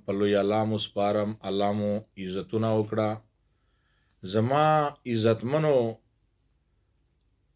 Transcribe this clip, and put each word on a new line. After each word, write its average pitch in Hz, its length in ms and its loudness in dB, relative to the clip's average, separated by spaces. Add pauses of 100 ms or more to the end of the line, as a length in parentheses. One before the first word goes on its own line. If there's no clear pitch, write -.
په 101 140 -4
لوی 101 160 2
الله 104 340 2
مو 107 80 0
سپارم، 104 580 -2 (140)
الله 101 220 0
مو 104 180 -2 (280)
عزتونه 95 560 -4
وکړه. 107 380 0 (1120)
زما 120 440 2 (440)
عزتمنو، 117 640 2 (1800)